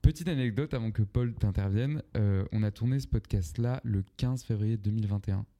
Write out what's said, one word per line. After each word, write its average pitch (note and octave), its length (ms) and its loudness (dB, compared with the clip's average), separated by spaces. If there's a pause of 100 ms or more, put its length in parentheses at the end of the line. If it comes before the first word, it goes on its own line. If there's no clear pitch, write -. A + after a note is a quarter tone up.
Petite D#3+ 260 4
anecdote C3 460 0
avant A2+ 160 -2
que A2 120 0
Paul A#2+ 320 0
t'intervienne, G#2 680 0 (140)
euh, G2+ 360 2
on G#2+ 100 0
a G#2+ 80 2
tourné B2 300 0
ce C3 60 -8
podcast-là A#2 800 -2
le G2 200 0 (140)
quinze B2+ 240 0
février A2 340 0
deux G#2 140 -2
mille G#2+ 160 0
vingt G2+ 220 -2
et G2+ 40 0
un. G2 140 -2 (120)